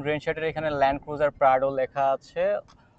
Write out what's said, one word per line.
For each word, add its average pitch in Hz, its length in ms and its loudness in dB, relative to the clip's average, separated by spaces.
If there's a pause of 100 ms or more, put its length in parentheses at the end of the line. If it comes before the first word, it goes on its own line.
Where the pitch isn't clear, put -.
রেইন 151 140 -2
শেডের 156 240 -6
এখানে 156 260 -4
ল্যান্ড 139 340 2
ক্রুজার 147 280 -2
প্রাডো 135 380 4
লেখা 135 420 -2
আছে। 165 320 -4 (560)